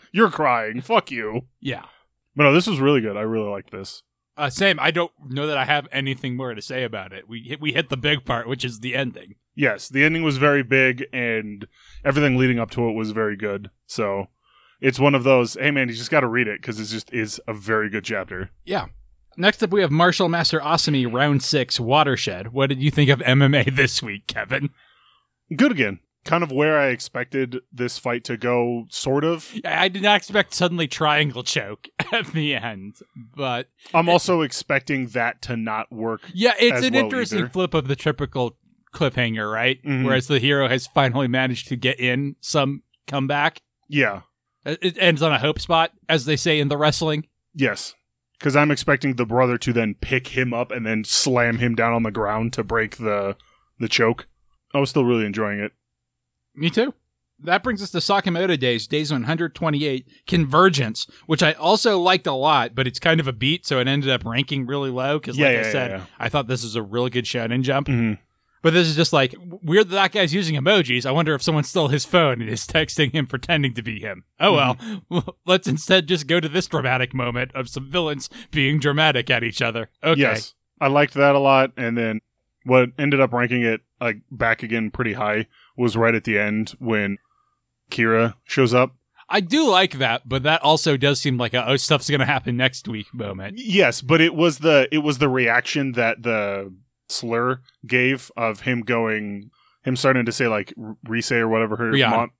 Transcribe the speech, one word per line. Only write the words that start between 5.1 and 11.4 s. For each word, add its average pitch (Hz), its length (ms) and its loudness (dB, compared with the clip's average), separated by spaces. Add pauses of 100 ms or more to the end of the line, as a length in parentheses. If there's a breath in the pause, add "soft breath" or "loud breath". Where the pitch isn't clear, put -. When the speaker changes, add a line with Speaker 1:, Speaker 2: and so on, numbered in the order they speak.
Speaker 2:
know 139 200 -4
that 147 100 -2
I 131 80 0
have 147 260 0
anything 135 460 -4
more 127 160 -6
to 104 80 -14
say 127 220 -6
about 101 280 -8
it. 95 160 -18
We 117 140 -14
hit, 123 200 -12
we 151 120 -2
hit 160 160 -2
the 139 80 -4
big 143 260 -2
part, 117 240 -6
which 131 160 -6
is 117 180 -10
the 123 140 -8
ending. 135 400 -8 (200)
Speaker 1:
Yes, 123 340 -2
the 135 140 2
ending 165 180 2
was 147 160 0
very 143 260 4
big, 131 480 0
and 110 540 -6 (400 soft breath)